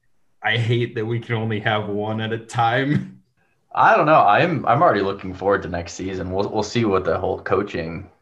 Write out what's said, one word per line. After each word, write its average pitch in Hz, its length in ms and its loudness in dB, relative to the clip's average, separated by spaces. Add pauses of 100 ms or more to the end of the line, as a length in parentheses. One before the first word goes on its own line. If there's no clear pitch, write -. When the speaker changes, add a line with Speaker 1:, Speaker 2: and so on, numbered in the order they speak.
(420)
Speaker 1:
I 110 140 -4
hate 117 380 -2
that 110 100 -4
we 117 160 -4
can 117 140 -6
only 110 260 -4
have 107 280 -2
one 107 320 -4
at 110 120 -4
a 113 60 -4
time. 123 840 -2 (240)
<laughs> - 280 -20
Speaker 2:
I 185 220 6
don't 170 100 2
know. 151 140 6
I'm, 117 460 4
I'm 127 160 4
already 113 200 4
looking 95 320 -4
forward 95 300 2
to 82 40 -8
next 85 260 -6
season. 92 360 -6
We'll, 95 180 -2
we'll 107 140 -2
see 117 240 0
what 92 180 2
the 85 140 0
whole 92 240 -4
coaching 90 680 -4 (140)